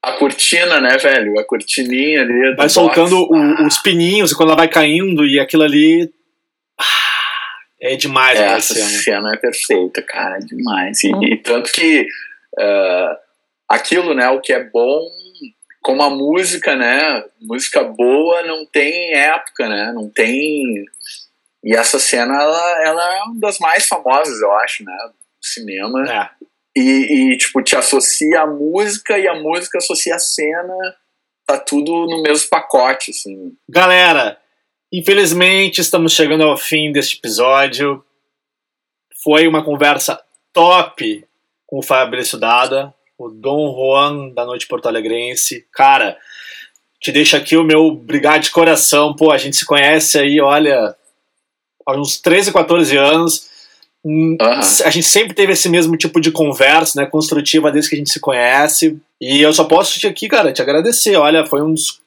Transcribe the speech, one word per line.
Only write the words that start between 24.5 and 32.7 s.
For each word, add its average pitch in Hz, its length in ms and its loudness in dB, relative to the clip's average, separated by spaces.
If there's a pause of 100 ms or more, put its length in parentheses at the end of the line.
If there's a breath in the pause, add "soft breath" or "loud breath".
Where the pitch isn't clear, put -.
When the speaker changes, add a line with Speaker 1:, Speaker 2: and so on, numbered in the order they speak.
Speaker 1:
acho, 107 320 -2
né, 95 100 -16 (140)
do 113 60 -20 (340)
cinema. 110 640 -8
Speaker 2:
É. - 180 -4 (460)
Speaker 1:
E, 131 580 2
e, 127 40 -2
tipo, - 240 -2
te - 140 0
associa 151 680 0
a 156 60 0
música 190 720 -4
e 190 80 0
a 170 80 -2
música 165 420 -6
associa 170 380 -4
a 175 40 -6
cena, 170 540 -6 (720)
tá 135 140 -2
tudo 165 480 -4
no 165 160 -6
mesmo 151 260 0
pacote, 131 600 0